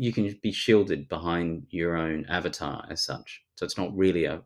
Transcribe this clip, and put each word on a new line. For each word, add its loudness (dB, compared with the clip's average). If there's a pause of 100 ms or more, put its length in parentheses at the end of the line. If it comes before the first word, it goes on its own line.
you 0
can 0
be -2
shielded 4
behind -2
your 0
own -2
avatar -4
as -4
such. -8 (140)
So -6
it's -6
not -2
really 4
a, -4